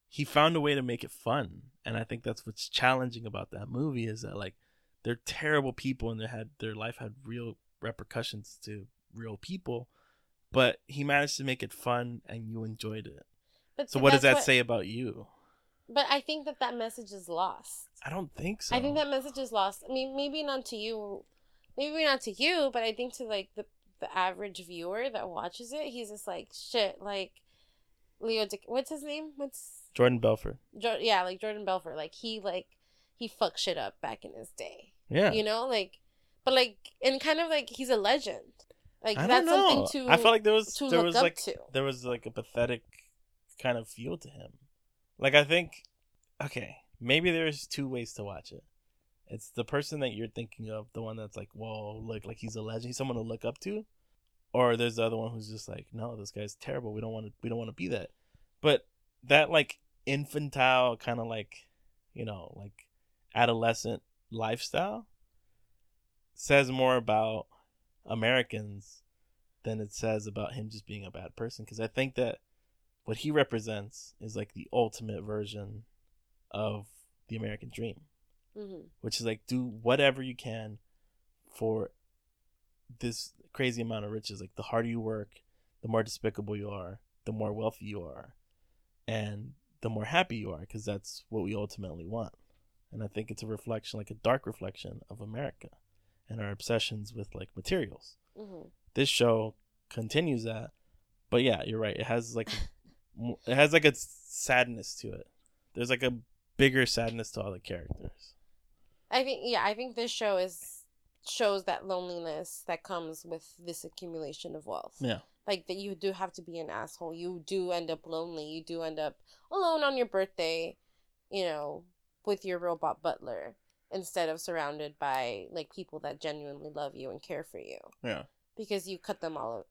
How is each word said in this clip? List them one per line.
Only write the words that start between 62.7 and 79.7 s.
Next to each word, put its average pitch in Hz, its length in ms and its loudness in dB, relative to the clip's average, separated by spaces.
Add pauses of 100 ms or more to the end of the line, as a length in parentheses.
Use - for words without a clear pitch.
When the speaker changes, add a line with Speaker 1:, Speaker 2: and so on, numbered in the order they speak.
Speaker 1:
adolescent 117 680 2 (300)
lifestyle 135 760 -2 (1300)
says 139 380 4
more 131 240 6
about 110 520 2 (580)
Americans 110 1000 0 (600)
than 110 160 -2
it 104 140 -8
says 110 340 -2
about 104 260 -6
him 110 160 -8
just 107 160 -16
being 101 200 -12
a 92 60 -12
bad 87 240 -14
person. 113 300 -6
'Cause 107 140 -12
I 113 80 0
think 135 280 -2
that - 240 0 (640)
what 110 120 -2
he 151 140 -2
represents 110 880 -2
is, 110 160 -12
like, 104 180 -6
the 95 180 -12
ultimate 110 520 0
version 107 600 -6 (680)
of 107 360 -2 (400)
the 113 80 -8
American 107 340 -6
dream, 113 320 -8 (540)
Speaker 2:
Mm-hmm. 196 320 -12 (140)
Speaker 1:
which 113 180 -4
is, 117 60 -6
like, 110 220 -4
do 127 160 0
whatever 127 580 4